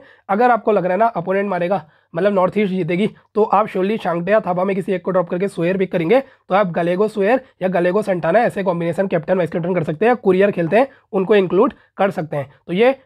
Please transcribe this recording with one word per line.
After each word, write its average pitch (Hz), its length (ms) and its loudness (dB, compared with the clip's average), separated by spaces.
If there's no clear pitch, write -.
अगर 226 220 4
आपको 220 200 0
लग 202 120 2
रहा 180 100 0
है 185 60 0
ना 226 60 4
अपोनेंट 196 440 -2
मारेगा, 175 360 -2
मतलब 196 180 0
नॉर्थ 185 240 0
ईस्ट 202 160 0
जीतेगी, 180 360 -2
तो 208 80 2
आप 214 240 2
surely 202 360 -2
शांगटे 175 280 -4
या 214 80 4
थापा 180 240 -2
में 196 120 -2
किसी 190 180 -4
एक 180 120 -4
को 196 60 -4
ड्रॉप 175 180 0
करके 180 180 -2
सोहेर 185 300 -2
पिक 185 140 -2
करेंगे, 180 280 2
तो - 360 -6
आप 202 120 2
गलेगो 180 400 0
सोहेर 208 340 0
या 180 60 0
गलेगो 180 340 0
सेंटाना 180 380 0
ऐसे 208 240 0
कॉम्बिनेशन 170 440 -2
कैप्टन 185 300 -2
वाइस 170 120 0
कैप्टन 175 240 -4
कर 175 100 -2
सकते 160 220 -2
हैं, 240 60 4
या 240 40 2
कुरियर 196 360 2
खेलते 170 260 0
हैं 269 100 4
उनको 196 240 2
इंक्लूड 190 380 2
कर 196 140 0
सकते 160 260 -6
हैं। 139 160 -8
तो 170 60 -6
ये 226 180 4